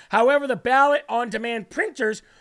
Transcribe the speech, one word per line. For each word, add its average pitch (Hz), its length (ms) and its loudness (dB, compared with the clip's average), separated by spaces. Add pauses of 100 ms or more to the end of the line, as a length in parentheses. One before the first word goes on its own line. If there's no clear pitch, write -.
However, 277 380 2
the 247 80 -2
ballot 277 520 2
on 233 220 -4
demand 226 400 -8
printers 262 520 -4 (200)